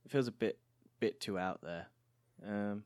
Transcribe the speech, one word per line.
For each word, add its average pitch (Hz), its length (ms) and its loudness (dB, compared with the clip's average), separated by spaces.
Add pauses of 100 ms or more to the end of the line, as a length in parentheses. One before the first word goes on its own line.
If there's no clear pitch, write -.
it - 60 -20
feels 131 180 4
a 110 40 -2
bit - 260 0 (440)
bit - 180 2
too 98 180 -2
out 92 240 0
there. 85 260 -6 (600)
Um, 104 380 -2